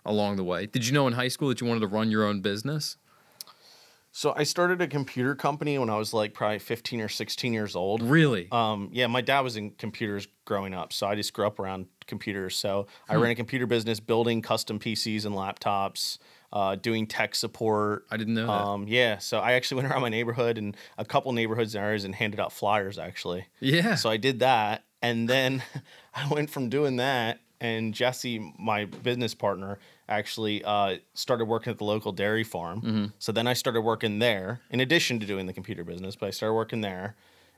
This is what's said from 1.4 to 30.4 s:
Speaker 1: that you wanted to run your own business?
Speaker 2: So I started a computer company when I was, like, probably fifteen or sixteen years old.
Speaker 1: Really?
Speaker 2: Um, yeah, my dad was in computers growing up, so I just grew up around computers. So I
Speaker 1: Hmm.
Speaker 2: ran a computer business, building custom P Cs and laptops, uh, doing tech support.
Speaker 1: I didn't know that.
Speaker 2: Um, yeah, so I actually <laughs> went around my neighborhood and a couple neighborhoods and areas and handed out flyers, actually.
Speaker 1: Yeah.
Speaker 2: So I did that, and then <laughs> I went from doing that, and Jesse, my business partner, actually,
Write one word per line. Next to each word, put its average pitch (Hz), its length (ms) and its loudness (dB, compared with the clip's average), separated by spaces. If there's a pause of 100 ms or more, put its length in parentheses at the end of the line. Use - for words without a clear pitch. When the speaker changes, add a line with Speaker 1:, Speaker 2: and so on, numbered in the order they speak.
Speaker 1:
that 123 140 0
you 120 60 0
wanted 117 120 2
to 107 80 2
run 107 240 2
your 107 140 4
own 104 160 2
business? 113 560 -2 (1120)
Speaker 2:
So 139 240 0
I 147 80 2
started 175 380 2
a 165 60 2
computer 135 480 0
company 147 420 0
when 120 120 0
I 107 60 0
was, 107 180 -2
like, 107 200 2
probably 107 260 0
fifteen 117 400 -6
or 107 80 -4
sixteen - 460 -4
years 107 220 -2
old. 98 260 0
Speaker 1:
Really? 120 500 4
Speaker 2:
Um, 110 400 2
yeah, 123 160 2
my 123 140 2
dad 135 200 4
was 123 140 -4
in 104 160 -6
computers 104 560 -4 (180)
growing 98 280 -2
up, 87 200 -6
so - 140 -2
I 104 80 2
just 104 160 -2
grew 101 140 0
up 104 140 0
around 95 260 -6 (220)
computers. 98 480 -6
So 101 320 0 (200)
I 107 80 0
Speaker 1:
Hmm. 113 60 4
Speaker 2:
ran 117 100 4
a 117 40 -2
computer 123 320 -2
business, 113 320 2
building 117 420 2
custom 110 380 -2
P 113 160 -4
Cs 107 300 -2
and 104 100 -4
laptops, 98 840 -2 (340)
uh, 98 240 0
doing 110 300 -2
tech 110 300 -2
support. 107 760 0
Speaker 1:
I 110 80 -4
didn't 113 160 -2
know 113 140 0
that. 107 40 0
Speaker 2:
Um, 101 360 -2
yeah, 113 320 4
so - 200 -2
I 113 140 4
actually 127 240 2
<laughs> 131 60 0
went 131 100 -2
around 131 80 0
my 120 80 0
neighborhood 117 480 0
and 104 180 -6 (220)
a 107 80 -6
couple 135 260 0
neighborhoods 113 440 0
and 101 100 -4
areas 104 180 0
and 95 120 -6
handed 104 240 0
out 92 120 -2
flyers, 101 460 0
actually. 87 480 -6 (140)
Speaker 1:
Yeah. 170 340 2
Speaker 2:
So 117 160 2
I 110 80 4
did 127 220 0
that, 113 460 4 (180)
and 117 260 2
then 131 320 2 (280)
<laughs> - 260 -20
I 143 180 -4
went 147 160 0
from 131 200 -4
doing 139 260 2
that, 120 440 2 (220)
and 113 320 -2
Jesse, 117 640 0
my 104 280 0
business 120 500 -2
partner, 98 420 -4 (300)
actually, 104 560 -2